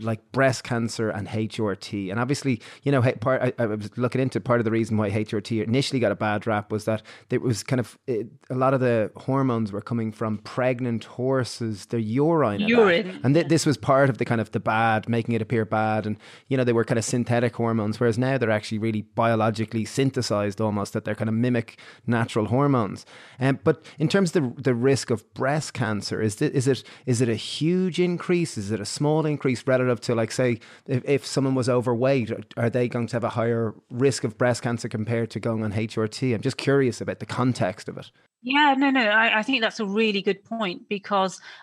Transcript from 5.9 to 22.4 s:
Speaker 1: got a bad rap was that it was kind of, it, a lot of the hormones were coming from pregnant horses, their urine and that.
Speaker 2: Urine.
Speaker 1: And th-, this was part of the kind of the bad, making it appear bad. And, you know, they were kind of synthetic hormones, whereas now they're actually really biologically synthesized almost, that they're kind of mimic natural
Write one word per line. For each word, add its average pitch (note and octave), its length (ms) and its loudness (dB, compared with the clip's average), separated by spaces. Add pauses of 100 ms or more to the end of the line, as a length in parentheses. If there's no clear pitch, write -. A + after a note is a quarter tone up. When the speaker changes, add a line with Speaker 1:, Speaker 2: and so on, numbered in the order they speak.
Speaker 1:
got G#2 120 2
a F#2+ 40 -2
bad G#2 300 -2
rap G#2 240 -2
was G#2+ 140 -4
that A2 180 -2 (280)
it B2 120 0
was A2+ 200 0
kind B2+ 180 0
of, - 260 -10
it, A2+ 220 -2 (220)
a C3+ 40 -4
lot C3 200 2
of B2+ 60 0
the A#2+ 360 2
hormones B2 560 0
were G2+ 80 -6
coming A2+ 320 -4
from A2 260 -4
pregnant B2 680 -2
horses, B2 840 -4
their A#2+ 140 -2
urine B2+ 600 2
and - 20 0
that. G#3+ 40 0
Speaker 2:
Urine. G#3 560 4
Speaker 1:
And C3+ 100 4
th-, D#3+ 140 4
this D#3+ 180 2
was D3 100 4
part C3+ 340 4
of A2 80 -6
the B2 60 -2
kind A#2 160 0
of G#2+ 120 -6
the G#2+ 80 -2
bad, A2 480 2
making A#2 260 0
it A2 80 0
appear A2 220 0
bad. A2 420 0
And, G#2+ 100 -4 (320)
you C#3 80 0
know, B2+ 80 2
they A#2+ 80 4
were A2+ 120 2
kind A#2 140 0
of A2 60 -2
synthetic A#2+ 520 0
hormones, A2+ 440 0
whereas A#2 180 2
now C3 200 0
they're A2+ 120 2
actually G#2+ 280 -2
really G#2+ 240 -2
biologically A2+ 840 0
synthesized A2+ 760 0
almost, G#2 320 -2
that A2 120 -4
they're G#2 100 -4
kind A2 140 -4
of A2 60 0
mimic B2 440 0 (280)
natural A2+ 400 0